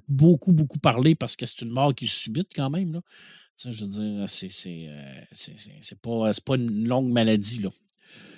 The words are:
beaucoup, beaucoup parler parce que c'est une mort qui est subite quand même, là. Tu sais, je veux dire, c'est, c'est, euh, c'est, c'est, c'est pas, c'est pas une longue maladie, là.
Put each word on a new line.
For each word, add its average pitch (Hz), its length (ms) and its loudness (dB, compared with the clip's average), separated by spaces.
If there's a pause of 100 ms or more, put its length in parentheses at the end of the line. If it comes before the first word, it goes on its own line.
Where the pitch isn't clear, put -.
beaucoup, 156 440 6
beaucoup 151 260 2
parler 139 360 4
parce - 220 -2
que - 100 -8
c'est - 160 -6
une 117 80 -8
mort 139 240 2
qui - 120 -8
est - 60 -2
subite 127 420 0
quand 135 160 -2
même, 170 240 -4
là. 170 60 -6 (600)
Tu - 40 -12
sais, 127 80 -10
je 110 140 -10
veux 98 40 -8
dire, 104 380 -4
c'est, - 220 -4
c'est, 82 380 -8
euh, 71 320 -18 (120)
c'est, - 260 -6
c'est, 104 220 -12
c'est - 200 -16
pas, 113 320 0
c'est - 120 -4
pas 135 100 0
une 113 320 -2
longue 127 240 0
maladie, 113 480 2
là. 98 120 -4 (680)